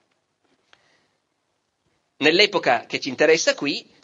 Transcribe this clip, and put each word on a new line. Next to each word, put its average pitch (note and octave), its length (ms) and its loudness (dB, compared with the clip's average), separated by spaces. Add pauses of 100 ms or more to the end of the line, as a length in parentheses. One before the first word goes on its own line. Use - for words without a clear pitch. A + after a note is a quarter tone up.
(2250)
Nell'epoca D#3+ 680 0
che C3 120 -8
ci C#3 100 -10
interessa D#3+ 440 2
qui, F3+ 340 -8 (160)